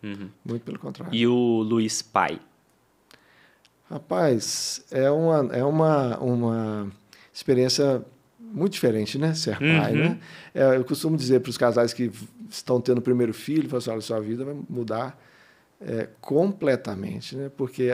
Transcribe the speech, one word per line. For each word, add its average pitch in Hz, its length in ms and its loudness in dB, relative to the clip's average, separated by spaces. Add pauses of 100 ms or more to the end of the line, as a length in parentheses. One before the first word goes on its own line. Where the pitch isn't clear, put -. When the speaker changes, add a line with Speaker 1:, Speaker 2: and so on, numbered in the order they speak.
Speaker 1:
Uhum. 101 260 -10 (160)
Speaker 2:
Muito 117 180 -6
pelo - 160 -12
contrário. - 360 -12
Speaker 1:
E 117 120 2
o 120 360 4
Luiz 110 380 0
pai? 85 380 0 (1500)
Speaker 2:
Rapaz, 160 1000 -2
é 131 200 2
uma, 151 440 2
é 123 100 0
uma, 147 540 2
uma 113 680 0 (440)
experiência 127 720 2 (380)
muito 202 320 -2
diferente, 110 460 0
né? 160 160 0
Ser 110 240 -4
pai, 147 340 2
Speaker 1:
Uhum. 151 80 2
Speaker 2:
né? 170 180 2 (360)
É, 135 220 6
eu 127 80 2
costumo 156 320 0
dizer 127 240 4
pros 127 180 -4
casais 120 340 2
que 123 160 -4
v-, - 180 -12 (220)
estão - 320 -2
tendo 123 180 2
o 117 40 -2
primeiro 123 320 2
filho, 143 340 -2
falo 131 100 -4
assim, 117 120 -4
"Olha, 113 100 -4
sua 110 200 -4
vida 117 240 -6
vai 143 120 -10 (140)
mudar, 120 500 -6 (600)
é, - 280 -6 (120)
completamente", 131 1160 -2
né? 139 200 -8
Porque 127 380 -2